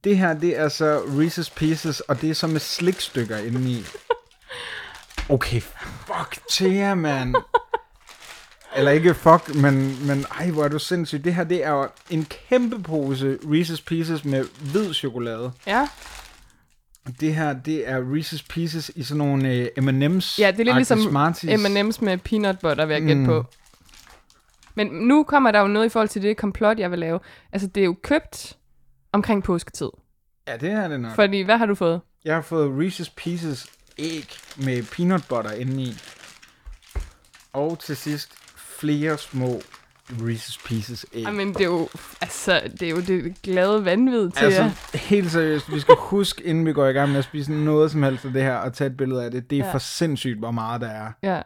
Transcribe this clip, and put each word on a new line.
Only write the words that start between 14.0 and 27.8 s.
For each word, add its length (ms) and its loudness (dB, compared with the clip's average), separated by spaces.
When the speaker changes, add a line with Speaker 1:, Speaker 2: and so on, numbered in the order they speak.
Speaker 1:
med 200 0
hvid 220 0
chokolade. 580 -6
Speaker 2:
Ja. 200 2
Speaker 1:
Det 160 0
her, 180 -2
det 360 -6
er 120 -2
Reese's 480 -6
Pieces 460 -6
i 80 -8
sådan 140 -4
nogle, 360 2
øh, 300 -2
M 40 2
and 160 2
M's. 240 -2
Speaker 2:
Ja, 100 6
det 80 -4
er 40 4
lidt 120 4
ligesom 240 4
Speaker 1:
Smarties. 520 2
Speaker 2:
M 40 2
and 280 2
M's 120 -2
med 120 2
peanut 420 0
butter, 260 2
vil 80 -2
jeg 100 0
gætte 180 4
Speaker 1:
Mm. 40 4
Speaker 2:
på. 200 2
Men 120 0
nu 360 4
kommer 280 6
der 80 6
jo 80 6
noget 180 4
i 40 2
forhold 200 2
til 120 -4
det 160 0
komplot, 420 0
jeg 120 -2
vil 80 -4
lave. 200 -2
Altså, 140 -4
det 140 -2